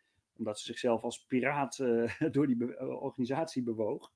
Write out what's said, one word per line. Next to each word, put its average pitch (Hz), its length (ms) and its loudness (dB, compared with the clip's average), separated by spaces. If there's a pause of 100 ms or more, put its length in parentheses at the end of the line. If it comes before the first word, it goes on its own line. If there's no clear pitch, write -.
(380)
omdat 107 200 -2
ze - 60 -10
zichzelf 117 380 2
als 120 220 -6
piraat, 131 540 0
eh, 117 420 2
<laughs> 156 120 2
door 139 140 4
die 123 100 4
be-, 120 200 -2
eh, 131 260 -6
organisatie 135 600 -2
bewoog, 113 540 -2